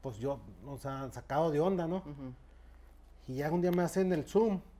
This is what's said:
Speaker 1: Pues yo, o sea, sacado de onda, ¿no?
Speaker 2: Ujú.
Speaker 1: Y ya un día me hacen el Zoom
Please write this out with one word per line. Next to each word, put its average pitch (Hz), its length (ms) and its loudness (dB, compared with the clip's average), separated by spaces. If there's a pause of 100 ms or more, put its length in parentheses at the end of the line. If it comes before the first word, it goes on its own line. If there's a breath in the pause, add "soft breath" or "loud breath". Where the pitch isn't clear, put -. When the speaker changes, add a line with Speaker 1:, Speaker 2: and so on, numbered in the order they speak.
Speaker 1:
Pues 120 160 -8
yo, 139 220 -4 (260)
o 135 120 -10
sea, 135 320 -6
sacado 156 400 0
de 147 100 2
onda, 175 280 2
¿no? 180 100 0
Speaker 2:
Ujú. 139 340 -10 (920 soft breath)
Speaker 1:
Y 131 100 -8
ya 143 140 0
un 175 100 2
día 175 120 4
me 175 100 4
hacen 185 300 2
el 156 120 2
Zoom 202 360 4 (200)